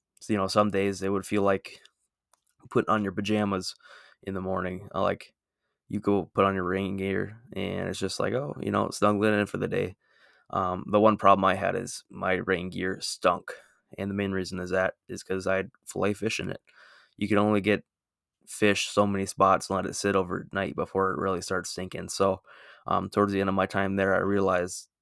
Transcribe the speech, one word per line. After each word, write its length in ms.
so, 140
you 60
know, 80
some 240
days 320
it 60
would 160
feel 180
like 380
putting 180
on 140
your 100
pajamas 640
in 100
the 80
morning. 540
Uh, 80
like, 300
you 100
go 340
put 120
on 100
your 80
rain 340
gear, 440
and 360
it's 100
just 200
like, 140
"Oh," 280
you 100
know, 180
snuggling 500
in 60
for 120
the 100
day. 280
Um, 360
the 120
one 180
problem 280
I 100
had 200
is 340
my 260
rain 340
gear 320
stunk, 500
and 140
the 40
main 160
reason 280
is 120
that 240
is 140
'cause 240
I 100
had 140
fillet 280
fish 260
in 120
it. 100
You 100
can 120
only 220
get 220
fish 400
so 180
many 180
spots 440
and 80
let 80
it 100
sit 200
overnight 600
before 360
it 80
really 220
starts 300
stinking. 380
So, 320
um, 220
towards 240
the 80
end 80
of 60
my 100
time 300
there, 200
I 40
realized 680